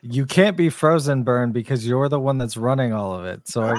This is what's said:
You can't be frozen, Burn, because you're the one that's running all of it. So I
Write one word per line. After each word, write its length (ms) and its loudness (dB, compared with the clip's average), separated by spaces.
You 240 -2
can't 300 2
be 140 2
frozen, 540 2
Burn, 280 2
because 340 -2
you're 220 0
the 140 0
one 160 0
that's 180 -4
running 380 0
all 200 -4
of 120 -8
it. 240 -10
So 140 -2
I 160 0